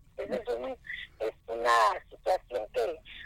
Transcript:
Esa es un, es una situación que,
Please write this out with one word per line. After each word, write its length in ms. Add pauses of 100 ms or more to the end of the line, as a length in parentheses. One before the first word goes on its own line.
(180)
Esa 180
es 120
un, 280 (440)
es 140 (140)
una 300 (320)
situación 640
que, 260 (260)